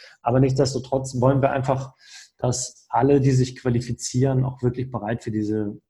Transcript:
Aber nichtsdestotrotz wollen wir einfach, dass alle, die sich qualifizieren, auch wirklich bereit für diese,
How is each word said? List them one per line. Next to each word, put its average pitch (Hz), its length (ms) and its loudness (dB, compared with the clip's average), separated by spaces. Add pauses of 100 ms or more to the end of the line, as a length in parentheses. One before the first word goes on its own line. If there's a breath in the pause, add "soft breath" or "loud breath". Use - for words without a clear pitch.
(220 loud breath)
Aber 123 160 2
nichtsdestotrotz 131 840 0
wollen 131 220 4
wir 135 80 2
einfach, 135 440 -4 (440 loud breath)
dass - 520 -4
alle, 135 300 4
die 131 120 4
sich 127 240 2
qualifizieren, 127 880 -2
auch - 180 -6
wirklich 123 260 -2
bereit 110 360 -6
für 113 80 -6
diese, 107 580 -4